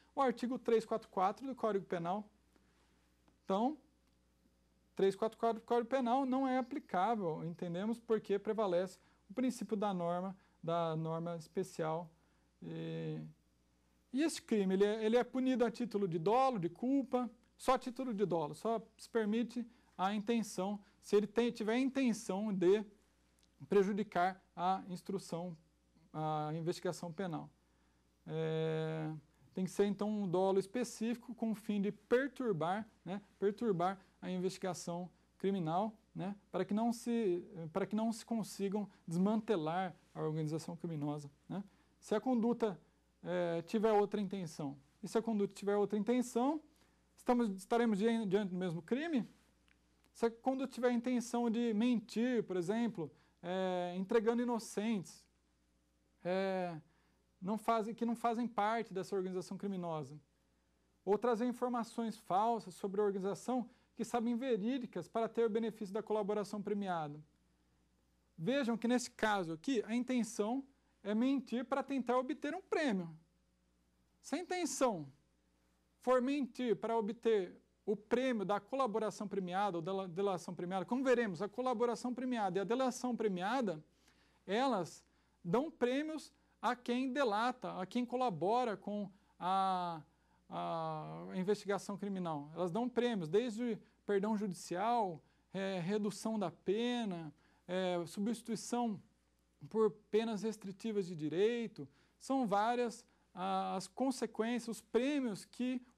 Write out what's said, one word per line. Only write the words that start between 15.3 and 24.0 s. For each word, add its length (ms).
a 80
título 380
de 100
dolo, 400
de 80
culpa, 640
só 180
a 40
título 340
de 120
dolo, 280
só 320
se 120
permite 560
a 180
intenção, 640
se 140
ele 120
tem, 240
tiver 220
a 60
intenção 720
de 320
prejudicar 760